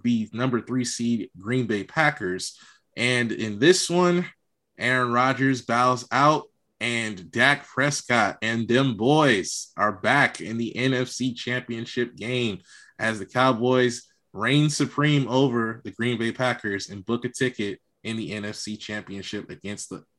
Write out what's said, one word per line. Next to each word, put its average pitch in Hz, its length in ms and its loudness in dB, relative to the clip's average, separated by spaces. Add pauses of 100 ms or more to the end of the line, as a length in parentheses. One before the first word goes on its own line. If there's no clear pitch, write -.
the 117 300 0
number 120 280 -2
three 123 240 -4
seed 117 540 -4
Green 120 280 -2
Bay 104 180 -4
Packers. 110 720 -2 (380)
And 120 340 0
in 107 280 -6
this 170 320 4
one, 175 360 2 (520)
Aaron 123 340 0
Rodgers 131 500 2
bows 123 480 2
out, 147 340 4 (360)
and 110 520 -4
Dak 139 340 4
Prescott 123 760 0
and 113 280 -2
them 123 280 4
boys 123 800 2
are 104 160 0
back 113 480 2
in 104 160 -8
the 117 200 -4
N 131 180 0
F 127 140 -2
C 123 260 -4
Championship 120 800 -6
game 113 460 -4 (380)
as 110 200 -2
the 98 80 -10
Cowboys 123 800 2 (260)
reign 143 380 2
supreme 143 580 2
over 120 560 0
the 104 60 -10
Green 117 260 -2
Bay 113 140 -2
Packers 110 600 -2
and 98 140 -14
book 117 200 -4
a 123 40 -6
ticket 113 520 -4 (240)
in 110 120 -6
the 110 160 -8
N 107 120 -6
F 104 100 -8
C 107 220 -10
Championship 101 760 -10
against 98 400 -12
the, 92 140 -12 (140)